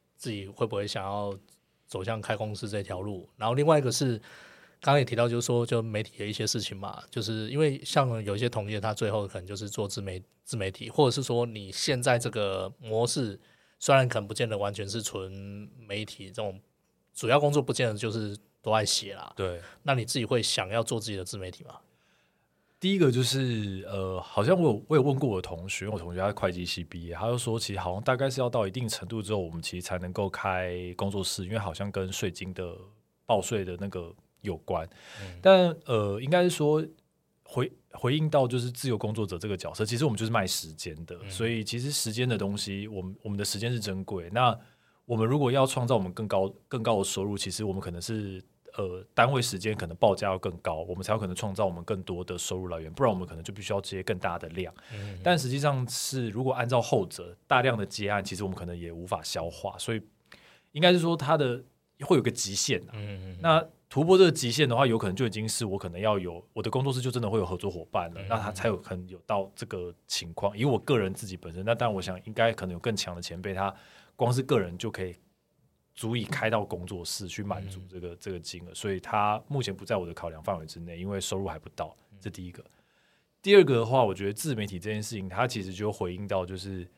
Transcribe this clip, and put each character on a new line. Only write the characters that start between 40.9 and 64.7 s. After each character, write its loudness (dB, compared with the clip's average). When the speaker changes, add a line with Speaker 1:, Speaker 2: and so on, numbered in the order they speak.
Speaker 2:
的， -12
Speaker 1:
嗯。 -12
Speaker 2:
所 0
以 0
其 -4
实 -2
时 -2
间 2
的 2
东 0
西， -6
我 -6
们， -8
我 -8
们 -2
的 -2
时 -2
间 0
是 -2
珍 -4
贵。 -6
那 4
我 0
们 4
如 4
果 4
要 6
创 0
造 4
我 4
们 -4
更 -4
高， 2
更 -2
高 4
的 4
收 -2
入， -2
其 -6
实 -4
我 0
们 -4
可 -8
能 -10
是 -6
呃， -6
单 8
位 2
时 -2
间 0
可 -4
能 -8
报 8
价 -2
要 0
更 -2
高， -2
我 -6
们 -6
才 0
有 2
可 -2
能 -6
创 -4
造 0
我 4
们 -6
更 -4
多 -6
的 -6
收 -6
入 -6
来 -6
源， -10
不 0
然 6
我 -2
们 -4
可 -12
能 -10
就 -10
必 -12
须 -6
要 2
接 -6
更 -2
大 -2
的 -10
量。 -6
Speaker 1:
嗯。 -10
Speaker 2:
但 6
实 0
际 -2
上 2
是， -4
如 -2
果 2
按 0
照 6
后 2
者， -12
大 6
量 4
的 -2
接 -4
案， 2
其 -6
实 -4
我 0
们 -4
可 -8
能 -6
也 -8
无 -10
法 -4
消 -4
化， -8
所 -4
以 -2
应 -4
该 10
是 8
说 2
它 4
的 0
会 6
有 6
个 2
极 -4
限 2
啊。 -16
Speaker 1:
嗯。 -10
Speaker 2:
那 6
突 0
破 10
这 10
个 10
极 0
限 4
的 2